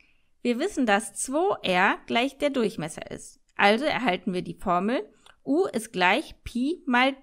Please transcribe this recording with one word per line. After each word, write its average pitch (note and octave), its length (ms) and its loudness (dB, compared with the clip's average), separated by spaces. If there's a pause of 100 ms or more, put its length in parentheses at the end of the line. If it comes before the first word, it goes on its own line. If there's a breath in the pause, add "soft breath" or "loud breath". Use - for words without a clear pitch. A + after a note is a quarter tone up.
(420)
Wir A#3+ 160 0
wissen, D#4 280 -2
dass G3+ 300 2
zwei D#4+ 480 0
R G3 420 2
gleich B3 320 0
der C#4+ 120 0
Durchmesser G3+ 640 -4
ist. - 300 -14 (160)
Also G#3+ 260 4
erhalten F#3 500 -2
wir F3+ 80 -2
die E3+ 120 -10
Formel G3+ 600 -2 (300 soft breath)
U D4+ 220 2
ist - 260 -6
gleich F#3+ 540 0
Pi C4+ 400 -4
mal B3+ 260 2 (120)